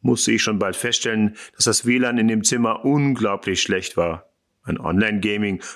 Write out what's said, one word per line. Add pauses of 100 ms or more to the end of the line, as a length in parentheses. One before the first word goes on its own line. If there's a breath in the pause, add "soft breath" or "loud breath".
musste
ich
schon
bald
feststellen, (180 loud breath)
dass
das
W
lan
in
dem
Zimmer
unglaublich
schlecht
war. (340)
Ein
Online-Gaming (140 loud breath)